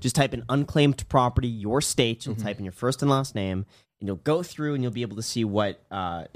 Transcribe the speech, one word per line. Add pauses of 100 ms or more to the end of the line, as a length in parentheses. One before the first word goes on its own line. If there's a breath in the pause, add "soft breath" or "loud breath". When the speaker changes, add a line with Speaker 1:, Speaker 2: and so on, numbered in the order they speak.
Speaker 1:
Just
type
in
unclaimed
property,
your
state.
You'll
Speaker 2:
Mm-hmm.
Speaker 1:
type
in
your
first
and
last
name, (340 soft breath)
and
you'll
go
through,
and
you'll
be
able
to
see
what,
uh, (100)